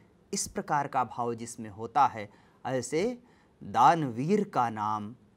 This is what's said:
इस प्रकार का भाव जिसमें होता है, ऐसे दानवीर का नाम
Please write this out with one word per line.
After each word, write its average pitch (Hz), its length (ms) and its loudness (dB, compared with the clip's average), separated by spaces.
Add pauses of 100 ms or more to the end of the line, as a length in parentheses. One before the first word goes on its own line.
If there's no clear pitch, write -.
(340)
इस - 140 -4
प्रकार 143 400 -2
का 131 160 -2
भाव 120 300 -4
जिसमें 113 360 -12
होता 113 380 2
है, 110 220 -4 (360)
ऐसे 151 580 -2 (380)
दानवीर 143 880 4
का 120 200 0
नाम 107 460 -4 (220)